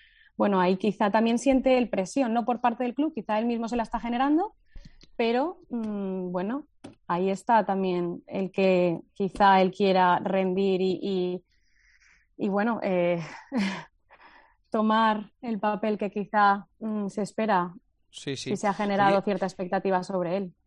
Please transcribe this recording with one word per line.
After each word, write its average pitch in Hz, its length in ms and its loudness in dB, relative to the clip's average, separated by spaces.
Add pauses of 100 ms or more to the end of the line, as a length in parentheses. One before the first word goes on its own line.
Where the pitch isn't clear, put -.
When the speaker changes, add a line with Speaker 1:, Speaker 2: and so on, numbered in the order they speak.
(360)
Speaker 1:
bueno, 202 240 2
ahí 185 180 4
quizá 202 340 0
también 226 260 2
siente 262 400 2
el 240 120 0
presión, 220 440 -2
no 233 100 0
por 233 160 -2
parte 240 240 0
del 247 120 -4
club, 311 180 -2
quizá 214 240 -4
él 226 80 0
mismo 233 220 -2
se 240 80 -4
la 233 80 -2
está 220 160 -6
generando, 277 560 0 (600)
pero, 247 440 0 (100)
mm, 196 640 -4
bueno, 196 340 -4 (420)
ahí 180 220 0
está 202 380 2
también 180 580 -2
el 185 260 -6
que 180 480 2 (140)
quizá 196 480 4
él 185 100 4
quiera 185 480 4
rendir 190 640 0
y, 190 200 0
y, 180 420 -4 (920)
y, 214 140 -4
bueno, 208 320 0
eh, 175 400 0 (300)
<laughs> 196 380 -4 (800)
tomar 220 640 0 (100)
el 226 180 -6
papel 214 380 -2
que 202 140 -4
quizá, 202 540 2 (140)
mm, 214 300 -4
se 208 120 -6
espera 185 520 -2 (360)
Speaker 2:
Sí, - 260 -8
sí. - 160 -6
Speaker 1:
si 202 60 -2
se 214 100 -4
ha 196 60 0
generado 196 440 2
Speaker 2:
Oye, 190 60 0
Speaker 1:
cierta 196 220 -2
expectativa 185 580 -2
sobre 180 340 -4
él. 185 160 -8 (140)